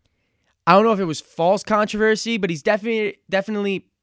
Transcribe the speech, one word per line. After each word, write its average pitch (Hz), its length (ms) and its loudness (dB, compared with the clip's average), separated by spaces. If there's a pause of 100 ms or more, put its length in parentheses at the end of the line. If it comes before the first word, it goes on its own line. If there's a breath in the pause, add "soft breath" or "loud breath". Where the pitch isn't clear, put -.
(680)
I 165 60 6
don't 202 120 6
know 226 80 4
if 196 80 0
it 196 40 -2
was 156 160 -6
false 180 420 0
controversy, 214 760 0
but 180 120 -4
he's 160 140 -4
definitely, 214 560 -2 (100)
definitely 196 580 -4 (160)